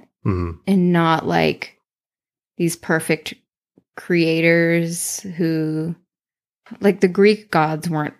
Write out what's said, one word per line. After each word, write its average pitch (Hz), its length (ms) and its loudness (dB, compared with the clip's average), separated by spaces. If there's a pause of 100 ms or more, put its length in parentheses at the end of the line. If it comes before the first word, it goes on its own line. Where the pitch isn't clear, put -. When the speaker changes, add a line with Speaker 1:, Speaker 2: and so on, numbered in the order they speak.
(260)
Speaker 1:
Mm-hmm. 90 260 -2 (160)
Speaker 2:
and 180 240 4
not, 165 360 2
like, - 500 -2 (800)
these 165 180 -2
perfect - 600 -4 (600)
creators 170 1300 0
who, 160 720 -4 (840)
like, 196 180 2
the 190 80 2
Greek 202 440 2
gods 160 380 0
weren't, 151 300 -4